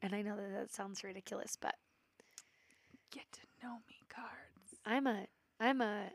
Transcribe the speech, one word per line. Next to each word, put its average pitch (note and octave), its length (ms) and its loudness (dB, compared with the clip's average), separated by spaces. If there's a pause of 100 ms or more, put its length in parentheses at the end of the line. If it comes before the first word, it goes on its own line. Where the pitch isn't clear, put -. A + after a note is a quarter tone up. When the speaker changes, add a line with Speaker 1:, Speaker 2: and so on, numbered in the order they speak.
Speaker 1:
And G3 120 2
I G#3 60 2
know G#3 160 0
that G3+ 160 -4
that - 180 -4
sounds G3 340 -6
ridiculous, G3 520 -4
but - 220 0 (1300)
Speaker 2:
Get - 220 -14
to - 140 -16 (160)
know A#3+ 160 -8 (100)
me - 200 -20
cards. - 760 -12
Speaker 1:
I'm C4+ 220 6
a, G#3 200 2 (320)
I'm B3+ 220 6
a G#3 340 2